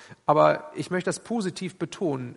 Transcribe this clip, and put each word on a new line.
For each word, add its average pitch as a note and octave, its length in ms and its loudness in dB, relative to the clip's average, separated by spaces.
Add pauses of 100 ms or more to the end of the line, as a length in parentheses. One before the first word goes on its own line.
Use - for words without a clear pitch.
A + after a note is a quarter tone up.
(260)
Aber D3+ 500 4
ich - 160 -8
möchte F3+ 160 -2
das F3 140 -4
positiv F#3 560 -6
betonen. C3+ 600 -4